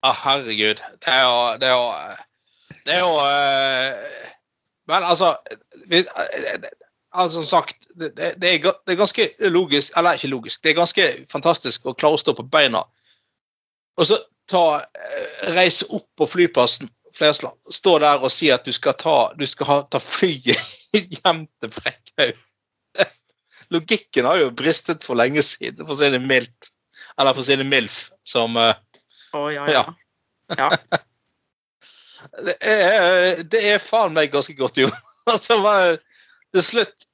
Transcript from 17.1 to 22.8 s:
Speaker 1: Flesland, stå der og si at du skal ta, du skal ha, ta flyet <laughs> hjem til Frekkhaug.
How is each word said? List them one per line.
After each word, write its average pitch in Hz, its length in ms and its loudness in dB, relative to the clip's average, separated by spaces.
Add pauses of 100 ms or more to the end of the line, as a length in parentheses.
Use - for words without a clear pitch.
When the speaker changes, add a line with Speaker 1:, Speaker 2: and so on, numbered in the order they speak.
Speaker 1:
Flesland, 151 420 0 (140)
stå - 240 2 (100)
der 143 240 4
og 127 80 2
si 156 160 2
at 123 160 2
du 123 80 -4
skal - 240 -2
ta, 139 300 2 (100)
du 147 80 -4
skal - 220 -6
ha, 143 60 4 (120)
ta 135 160 -4
flyet 135 560 -2 (320)
<laughs> 185 220 -2
hjem 165 320 -2 (180)
til 151 80 -10
Frekkhaug. - 680 -6 (1300)